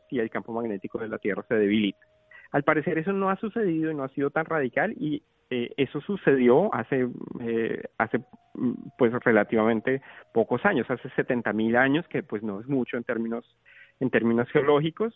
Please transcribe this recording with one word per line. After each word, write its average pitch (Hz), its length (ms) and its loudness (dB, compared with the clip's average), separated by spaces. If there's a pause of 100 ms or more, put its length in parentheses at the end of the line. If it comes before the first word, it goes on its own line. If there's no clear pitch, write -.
si 123 120 -4
el 113 100 -2
campo 113 220 -8
magnético 113 460 -6
de 110 100 -8
la 113 100 -8
Tierra 98 300 -4
se 117 80 0
debilita. 104 420 2 (540)
Al 147 100 0
parecer 156 360 0
eso 190 140 -4
no 196 160 0
ha 190 80 0
sucedido 170 540 -2
y 156 40 -4
no 139 100 -6
ha 131 60 -6
sido 143 200 -2
tan - 140 -2
radical, 147 520 -2
y, 151 260 -4 (280)
eh, 120 260 -4
eso 139 240 -2
sucedió 135 720 4
hace, 127 360 -2 (320)
eh, 117 420 -4 (160)
hace, 113 200 0 (360)
mm, 123 180 -2 (240)
pues, 117 160 4 (120)
relativamente 113 760 2 (320)
pocos 117 320 0
años, 190 240 2
hace 127 280 -6
setenta 120 360 -2
mil 110 220 2
años, 135 320 2
que, 127 160 -4
pues, 107 220 -8
no 101 160 -6
es 120 80 -16
mucho 131 280 -2
en 120 60 -6
términos, 113 420 -6 (540)
en 123 120 0
términos 117 420 2
geológicos, 151 640 2